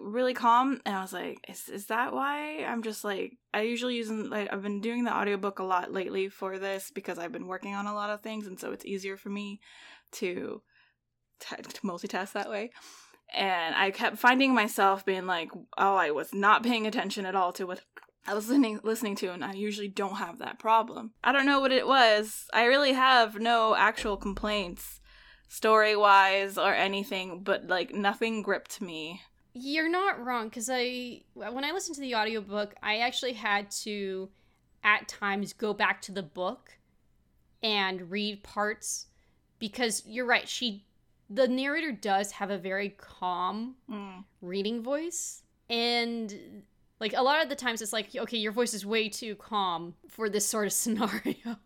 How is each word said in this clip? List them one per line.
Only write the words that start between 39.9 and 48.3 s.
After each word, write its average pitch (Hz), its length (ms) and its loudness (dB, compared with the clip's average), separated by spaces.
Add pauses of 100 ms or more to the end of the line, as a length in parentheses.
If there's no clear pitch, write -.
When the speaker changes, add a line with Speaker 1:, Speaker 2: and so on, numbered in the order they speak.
Speaker 2:
you're 240 200 -6
right, 233 220 2
she, - 380 -4 (440)
the 247 180 4
narrator 277 440 -2
does 202 400 0
have 196 180 -6
a 202 80 -2
very 190 320 -4
calm 196 880 -6 (120)
Speaker 1:
Mm. 196 360 -10 (180)
Speaker 2:
reading 196 400 -4
voice, 294 600 -6 (280)
and, 233 920 -4 (360)
like, 220 140 -2
a 254 80 4
lot 294 200 4
of 302 60 -2
the 277 80 -4
times 240 260 -2
it's 214 100 -8
like, 214 220 -4
"Okay, 233 240 -4